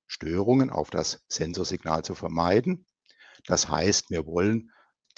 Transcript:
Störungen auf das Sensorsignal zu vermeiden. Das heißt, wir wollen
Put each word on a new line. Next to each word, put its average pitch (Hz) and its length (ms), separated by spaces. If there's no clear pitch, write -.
Störungen 104 640
auf - 220
das - 380
Sensorsignal 85 720
zu - 100
vermeiden. 87 720
Das 87 220
heißt, 80 420
wir 80 160
wollen 104 420